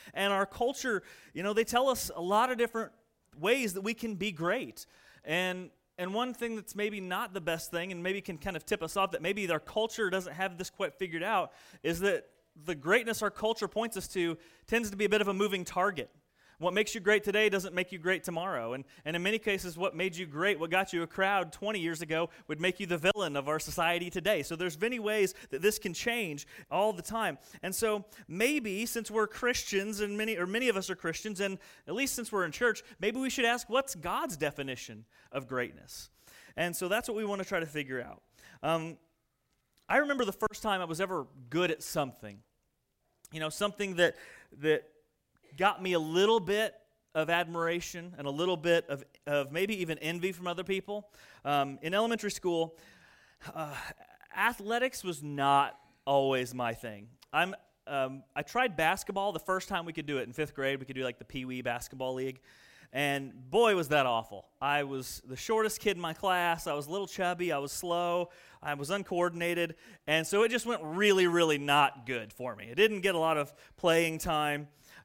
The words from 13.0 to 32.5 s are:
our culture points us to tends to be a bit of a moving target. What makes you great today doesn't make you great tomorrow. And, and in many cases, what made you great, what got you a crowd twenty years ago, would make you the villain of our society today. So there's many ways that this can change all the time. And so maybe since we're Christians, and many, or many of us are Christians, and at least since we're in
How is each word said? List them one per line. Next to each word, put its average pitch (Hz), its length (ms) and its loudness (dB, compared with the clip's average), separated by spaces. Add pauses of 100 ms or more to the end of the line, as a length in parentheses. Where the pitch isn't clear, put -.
our 208 100 2
culture 214 380 -2
points 220 300 -4
us 180 100 -8
to 170 300 0 (280)
tends 226 220 0
to 196 80 -8
be 208 80 2
a 196 60 4
bit 208 100 4
of 202 80 4
a 196 60 0
moving 190 320 0
target. 180 420 0 (500)
What 180 160 0
makes 214 200 2
you 226 60 -4
great 208 240 4
today 208 240 4
doesn't 190 260 0
make 180 160 0
you 190 80 -10
great 175 240 0
tomorrow. 165 520 -2
And, 135 100 -8 (200)
and 160 120 -2
in 170 60 0
many 214 180 2
cases, 180 360 -2
what 170 200 -2
made 180 180 -2
you 175 120 -6
great, 156 340 0
what 165 100 -2
got 185 220 2
you 170 100 0
a 160 60 -4
crowd 190 420 2
twenty 208 300 -4
years 165 220 -2
ago, 160 260 0 (180)
would 151 140 -6
make 185 180 0
you 202 80 -6
the 170 120 0
villain 180 360 2
of 139 140 -2
our 156 100 2
society 170 520 0
today. 175 340 0
So 170 100 -6
there's 160 260 -4
many 233 200 -2
ways 208 340 2 (160)
that 135 100 -6
this 208 200 2
can 185 120 -4
change 190 540 -4 (240)
all 202 220 2
the 175 100 -8
time. 202 360 -4 (260)
And 185 100 -4
so 214 300 0 (240)
maybe 220 580 0
since 226 240 -6
we're 214 160 2
Christians, 214 720 -2
and 208 180 -2
many, 214 200 -2
or 175 100 0
many 233 220 0
of 208 80 4
us 190 120 -4
are 185 60 -2
Christians, 180 460 -6
and 196 180 -2 (300)
at 165 60 -4
least 262 200 0
since 233 160 -8
we're 190 140 0
in 156 80 -4